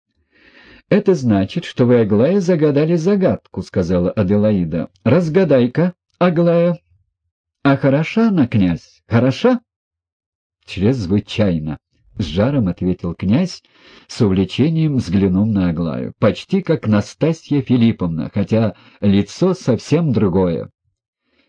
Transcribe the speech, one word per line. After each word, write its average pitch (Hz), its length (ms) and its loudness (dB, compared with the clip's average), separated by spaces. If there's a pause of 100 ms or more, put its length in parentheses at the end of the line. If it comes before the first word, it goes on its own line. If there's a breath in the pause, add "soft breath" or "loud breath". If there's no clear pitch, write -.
(880 soft breath)
"Это 190 280 2
значит, 117 480 -2
что - 200 -2
вы, 120 180 4
Аглая, 113 360 2
загадали 156 560 0
загадку", — 175 680 -2
сказала 90 500 0
Аделаида. 95 760 0 (140)
"Разгадай-ка, 156 920 0 (260)
Аглая". 170 580 2 (840)
"А 139 120 2
хороша 156 520 0
она, 170 180 2
князь, 90 600 -2
хороша?" 131 540 2 (1040)
"Чрезвычайно", — 95 1120 -2 (400)
с - 40 -4
жаром 101 460 -2
ответил 87 460 -4
князь, 139 500 -2 (420 soft breath)
с - 140 -8
увлечением 131 800 0
взглянув 95 500 0
на 95 220 0
Аглаю. 76 500 -6
"Почти 120 420 0
как 147 240 -2
Настасья 139 760 -2
Филипповна, 107 720 0
хотя 107 440 -2 (240 soft breath)
лицо 101 540 0
совсем 147 580 0
другое". 87 580 0 (800)